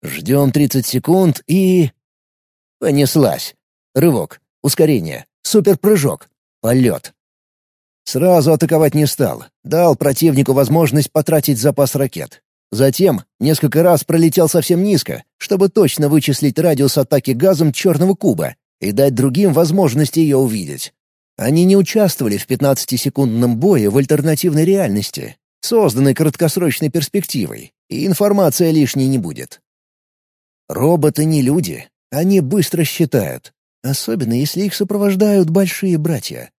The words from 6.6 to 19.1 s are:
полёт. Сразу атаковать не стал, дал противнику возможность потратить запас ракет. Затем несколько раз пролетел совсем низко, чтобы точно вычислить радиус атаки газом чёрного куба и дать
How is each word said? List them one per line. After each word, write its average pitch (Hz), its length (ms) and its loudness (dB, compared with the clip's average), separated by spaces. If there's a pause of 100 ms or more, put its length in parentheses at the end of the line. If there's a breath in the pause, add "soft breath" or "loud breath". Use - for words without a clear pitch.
полёт. 117 540 0 (880)
Сразу 165 480 2
атаковать 156 420 2
не 151 120 2
стал, 90 380 -4 (200)
дал 160 320 2
противнику 139 560 0
возможность 143 580 0
потратить 151 480 0
запас 139 380 0
ракет. 131 460 -8 (280)
Затем 135 520 0 (180)
несколько 147 420 0
раз 170 220 2
пролетел 165 440 2
совсем 175 340 0
низко, 190 420 -2 (120)
чтобы 196 320 -2
точно 151 400 0
вычислить 147 500 0
радиус 143 380 0
атаки 135 360 0
газом 156 400 2
чёрного 180 420 0
куба 82 400 -2 (260)
и 101 120 -4
дать 135 220 2